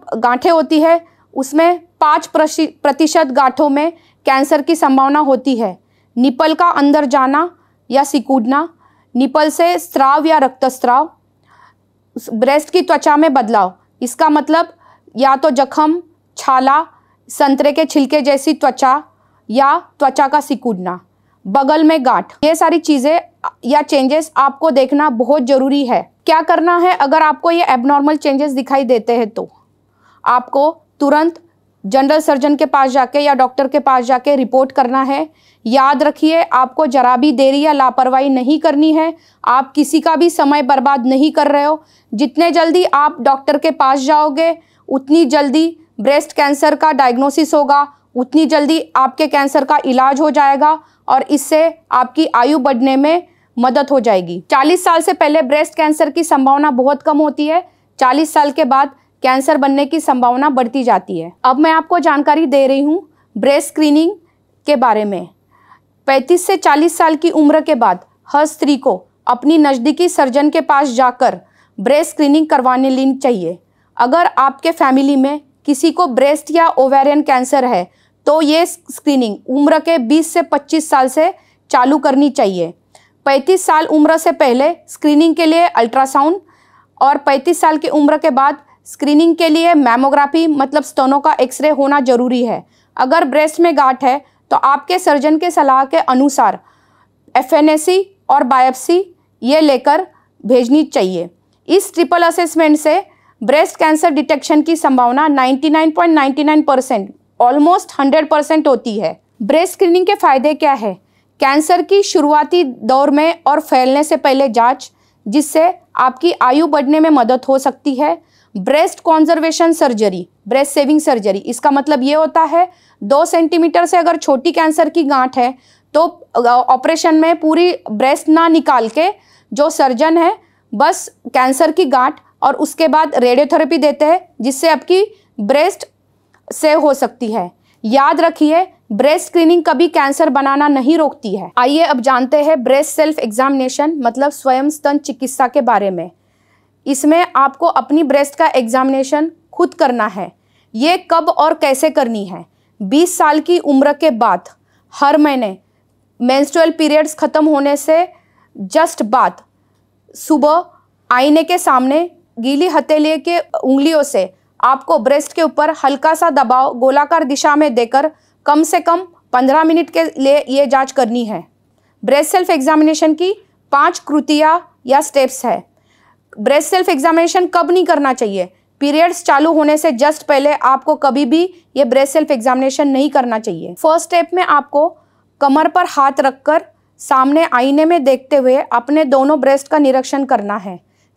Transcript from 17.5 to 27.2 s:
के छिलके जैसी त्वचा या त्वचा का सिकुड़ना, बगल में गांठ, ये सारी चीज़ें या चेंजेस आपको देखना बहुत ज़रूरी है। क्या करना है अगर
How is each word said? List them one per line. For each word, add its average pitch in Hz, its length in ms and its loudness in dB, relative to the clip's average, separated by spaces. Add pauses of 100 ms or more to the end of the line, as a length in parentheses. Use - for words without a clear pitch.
के 311 140 0
छिलके 294 360 0
जैसी 277 320 0
त्वचा 269 500 0 (460)
या 277 280 0 (220)
त्वचा 277 280 -2
का 294 120 0
सिकुड़ना, 180 600 -8 (460)
बगल 277 380 0
में 311 220 2
गांठ, 202 280 -2 (100)
ये 311 120 2
सारी 330 240 2
चीज़ें 302 400 0 (460)
या 294 160 2
चेंजेस 294 560 0
आपको 277 340 0
देखना 285 400 2
बहुत 247 320 0
ज़रूरी 269 420 0
है। 226 160 -2 (240)
क्या 320 160 2
करना 339 360 0
है 359 200 2
अगर 294 260 2